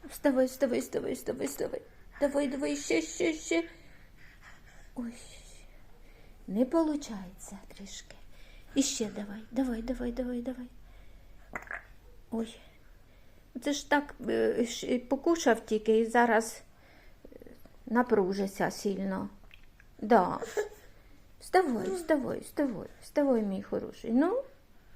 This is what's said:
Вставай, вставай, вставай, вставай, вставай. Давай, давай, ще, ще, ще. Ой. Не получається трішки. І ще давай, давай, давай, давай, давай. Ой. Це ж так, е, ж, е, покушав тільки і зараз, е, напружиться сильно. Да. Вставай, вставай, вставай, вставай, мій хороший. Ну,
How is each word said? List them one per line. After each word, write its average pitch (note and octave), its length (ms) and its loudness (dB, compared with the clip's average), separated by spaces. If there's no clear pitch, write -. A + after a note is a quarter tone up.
Вставай, C4 360 2
вставай, B3+ 340 0
вставай, - 340 -4
вставай, - 320 -6
вставай. - 360 -6
Давай, C#4+ 280 2
давай, C#4+ 280 -2
ще, E4 260 0
ще, E4 300 -2
ще. E4 360 -2
Ой. A#3 200 -8
Не G#3+ 180 2
получається B3+ 960 -2
трішки. - 480 -16
І C4+ 80 4
ще - 240 0
давай, G#3 440 -10
давай, A#3+ 320 -2
давай, B3 300 -4
давай, B3 300 -4
давай. B3 240 -8
Ой. A3+ 300 -6
Це D4 100 0
ж - 180 -2
так, C#4+ 240 2
е, A3+ 360 4
ж, - 220 -6
е, B3 120 2
покушав C4+ 680 2
тільки A3 320 4
і A3+ 80 4
зараз, A#3 560 4
е, - 140 -18
напружиться G3 840 2
сильно. G3 580 -4
Да. G#3 400 6
Вставай, E4+ 500 2
вставай, D#4+ 500 0
вставай, - 480 -2
вставай, C#4 400 2
мій G3 200 -2
хороший. - 500 -6
Ну, F4+ 300 4